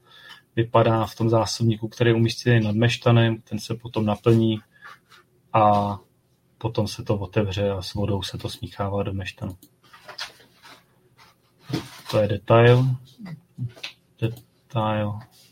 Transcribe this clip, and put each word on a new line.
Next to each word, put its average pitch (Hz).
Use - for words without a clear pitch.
vypadá 113
v -
tom 113
zásobníku, 110
který 120
je 113
umístěný 113
nad 104
meštanem, 113
ten 107
se -
potom 113
naplní 113
a 104
potom 110
se -
to 107
otevře 101
a 95
s -
vodou 101
se -
to 101
smíchává 101
do 98
meštanu. 95
To 110
je 104
detail. 117
Detail. 107